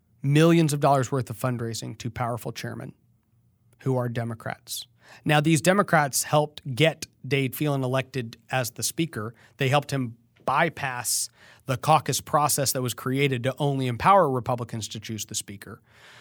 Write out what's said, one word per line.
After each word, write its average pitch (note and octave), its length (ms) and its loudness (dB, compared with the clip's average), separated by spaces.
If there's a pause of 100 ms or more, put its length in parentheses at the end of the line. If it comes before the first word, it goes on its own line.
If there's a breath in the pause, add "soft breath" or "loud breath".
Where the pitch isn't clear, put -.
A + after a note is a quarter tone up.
(220)
millions D#3 520 4
of D3 60 -2
dollars C#3 320 2
worth C3+ 180 -4
of A#2 80 -10
fundraising A#2+ 600 -6
to A#2+ 100 -6
powerful A#2+ 420 -6
chairmen A#2 420 -12 (880)
who C3 140 0
are B2 120 -2
Democrats. - 760 -8 (360 loud breath)
Now, D3+ 180 4
these D#3 200 4
Democrats F3 600 2
helped D3+ 520 0
get D3+ 320 2 (200)
Dade C3+ 280 0
Phelan C#3+ 280 -2
elected B2+ 540 -4 (120)
as C3 220 -2
the A2+ 120 -12
speaker. A#2 520 -6 (220 soft breath)
They C3+ 120 0
helped C#3+ 220 2
him B2+ 260 -4 (280)
bypass C3 840 -2 (360 soft breath)
the C3 120 -2
caucus D3 420 2
process D3 540 0
that C3 80 -2
was B2 120 -4
created C3 500 -2
to C3 140 -2
only C#3 300 0
empower D#3+ 420 4
Republicans A#2+ 600 -4
to A2+ 100 -10
choose G#2+ 260 -8
the A2 100 -12
speaker. - 460 -12 (400 loud breath)